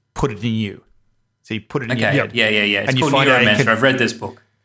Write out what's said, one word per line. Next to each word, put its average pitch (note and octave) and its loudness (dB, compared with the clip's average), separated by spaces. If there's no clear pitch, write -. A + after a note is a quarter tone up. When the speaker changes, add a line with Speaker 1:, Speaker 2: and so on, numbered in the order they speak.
Speaker 1:
put C3+ -2
it G#2 -12
in A#2 -2
you. A2 -6
So - -10
you G#2+ -6
put - -8
it A2+ -10
in B2 -2
your A2 0
Speaker 2:
Okay. C#3 0
Speaker 1:
head. G#2+ -2
Speaker 2:
Yeah, A2+ 2
yeah, G#2 2
yeah. G#2 0
It's G#2 -4
Speaker 1:
And C3 0
you B2+ 0
Speaker 2:
called C#3 0
Speaker 1:
find C3+ 2
out B2+ 4
it A#2+ 4
Speaker 2:
Neuromancer. G#2 4
Speaker 1:
can B2 2
Speaker 2:
I've A2 2
read C3 4
this A2+ 0
book. - -12